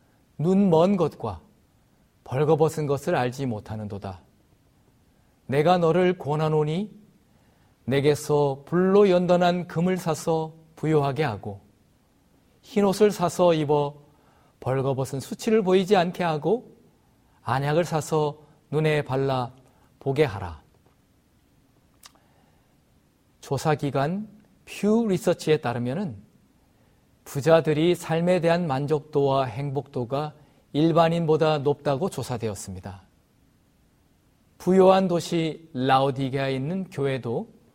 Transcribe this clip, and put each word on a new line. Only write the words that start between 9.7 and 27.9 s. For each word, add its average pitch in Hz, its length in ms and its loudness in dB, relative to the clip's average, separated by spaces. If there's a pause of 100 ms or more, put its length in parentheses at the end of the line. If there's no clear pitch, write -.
사서 160 560 -2 (220)
부요하게 147 480 0
하고 104 380 -8 (1000)
흰 - 220 0
옷을 208 280 4
사서 175 420 2
입어 147 420 0 (640)
벌거벗은 135 600 -2
수치를 220 420 -2
보이지 190 340 2
않게 180 280 0
하고 165 520 -4 (680)
안약을 143 420 0
사서 151 540 -2 (320)
눈에 151 320 0
발라 131 500 -2 (460)
보게 139 240 0
하라. 92 380 -8 (2750)
조사기관 147 840 -2 (380)
퓨 220 420 0
리서치에 165 500 0
따르면은 123 600 -6 (1080)
부자들이 160 680 2